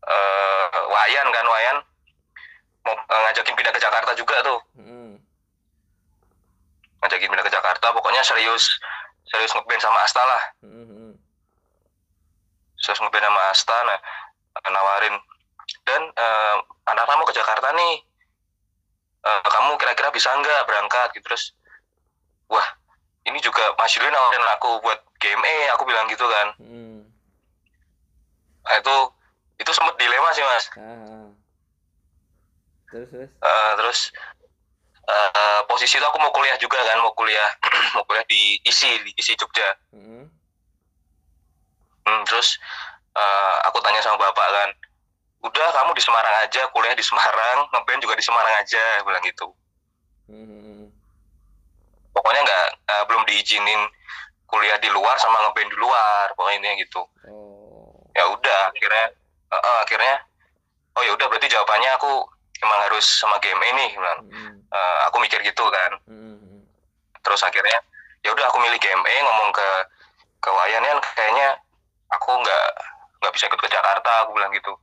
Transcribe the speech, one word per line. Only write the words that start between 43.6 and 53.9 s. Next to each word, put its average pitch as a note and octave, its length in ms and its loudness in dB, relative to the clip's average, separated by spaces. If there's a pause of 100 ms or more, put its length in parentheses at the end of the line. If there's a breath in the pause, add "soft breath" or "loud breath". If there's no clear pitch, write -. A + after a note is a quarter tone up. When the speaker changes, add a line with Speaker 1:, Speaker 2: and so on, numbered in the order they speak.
Speaker 1:
aku G2 160 2
tanya G#2+ 240 2
sama G#2 240 2
bapak G2 160 0
kan, G2+ 260 2 (720)
"Udah, D#3 280 0
kamu D#3 240 2
di - 80 0
Semarang A2+ 300 2 (100)
aja, B2+ 280 -2
kuliah A#2 240 0
di - 80 -4
Semarang, A#2+ 680 0
ngeband B2 280 -2
juga A2 160 -2
di - 80 -4
Semarang A2+ 360 2
aja," A2 240 0 (200)
bilang F#2 200 -2
gitu. F#2 240 -8 (800)
Speaker 2:
Hmm. G#2 600 -20 (1200)
Speaker 1:
Pokoknya - 320 2
nggak, F#2 220 2 (220)
eh, G#2 200 0
belum A2+ 200 2
diizinin G#2 520 0 (680 loud breath)